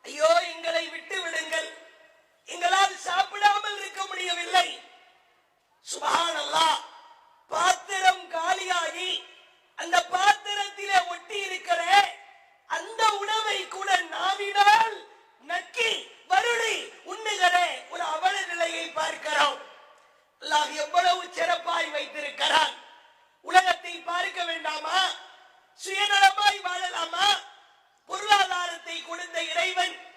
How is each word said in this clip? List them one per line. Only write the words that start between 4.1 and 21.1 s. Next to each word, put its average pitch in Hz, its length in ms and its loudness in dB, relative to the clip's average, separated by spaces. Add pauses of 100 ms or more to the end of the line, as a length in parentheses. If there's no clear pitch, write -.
சுப்ஹானல்லாஹ், 320 840 2 (720)
பாத்திரம் 370 840 2
காலியாகி 349 920 -2 (520)
அந்த - 360 2
பாத்திரத்திலே 403 960 2
ஒட்டி 359 320 -8
இருக்கிற 370 720 2 (540)
அந்த 427 460 0
உணவை 403 560 -2
கூட 381 280 0
நாவினால் 403 1080 2 (420)
நக்கி 415 600 -4 (180)
வருடி 453 760 0
உண்ணுகிற 359 840 0
ஒரு 349 120 -8
அவல 359 440 -2
நிலையை 330 440 -4
பார்க்கிறோம். 302 680 0 (840)
அல்லாஹ் 302 340 0
எவ்வளவு 349 560 0